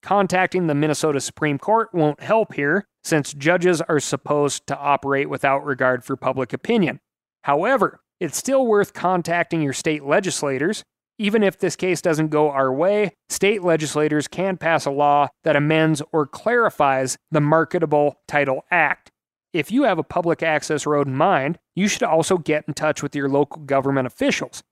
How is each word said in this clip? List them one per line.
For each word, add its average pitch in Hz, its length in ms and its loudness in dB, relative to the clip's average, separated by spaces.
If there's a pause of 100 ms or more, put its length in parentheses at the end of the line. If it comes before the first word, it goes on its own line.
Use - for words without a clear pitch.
Contacting 185 640 0
the 147 80 0
Minnesota 147 440 0
Supreme 143 380 -4
Court 220 360 0
won't 151 260 0
help 220 340 0
here, 147 320 -2 (180)
since 151 300 0
judges 165 480 2
are 160 180 0
supposed 143 680 -4
to - 100 -6
operate 139 520 0
without 139 360 -2
regard 127 380 -2
for 139 120 -6
public 131 380 -4
opinion. 151 460 -2 (440)
However, 185 580 0 (180)
it's 156 180 -6
still 269 280 0
worth 208 280 2
contacting 175 680 -2
your 139 120 -2
state 151 300 -4
legislators. 156 800 -2 (340)
Even 214 260 2
if 190 140 2
this 180 200 -2
case 185 240 -2
doesn't 156 260 0
go 151 240 2
our 135 220 0
way, 190 400 0 (160)
state 202 340 0
legislators 151 640 0
can 185 300 -4
pass 160 280 0
a 143 60 -2
law 143 380 2 (140)
that 151 120 2
amends 156 460 2 (100)
or 151 160 0
clarifies 147 880 0 (140)
the 156 80 2
Marketable 151 880 2
Title 143 420 0
Act. 165 420 0 (420)
If 160 180 -2
you 262 120 2
have 196 140 2
a 151 60 -2
public 170 400 -2
access 151 420 -2
road 147 220 2
in 131 80 -4
mind, 165 420 0 (180)
you 196 120 0
should - 160 -2
also 165 340 2
get 151 300 -2
in 151 60 -8
touch 151 280 -2
with 147 140 -8
your 139 140 -2
local 143 320 0
government 135 460 0
officials. - 540 -4 (100)